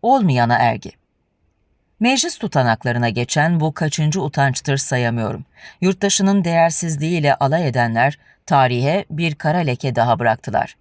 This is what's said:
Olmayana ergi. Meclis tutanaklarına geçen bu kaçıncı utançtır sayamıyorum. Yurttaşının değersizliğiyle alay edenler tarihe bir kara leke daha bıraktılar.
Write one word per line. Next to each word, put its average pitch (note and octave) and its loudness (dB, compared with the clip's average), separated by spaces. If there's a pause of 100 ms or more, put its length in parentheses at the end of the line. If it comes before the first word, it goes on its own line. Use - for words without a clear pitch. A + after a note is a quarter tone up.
Olmayana D3+ 2
ergi. A2+ 0 (1080)
Meclis C4 0
tutanaklarına A#2+ 0
geçen D3+ 0
bu D3+ -2
kaçıncı D#3 -2
utançtır C#3 -2
sayamıyorum. A#2 -2 (360)
Yurttaşının G3 2
değersizliğiyle E3 0
alay D3 0
edenler A#2+ 0 (280)
tarihe C3+ 2
bir D#3+ -2
kara D#3 -2
leke C3 -2
daha A#2+ 2
bıraktılar. A2+ -2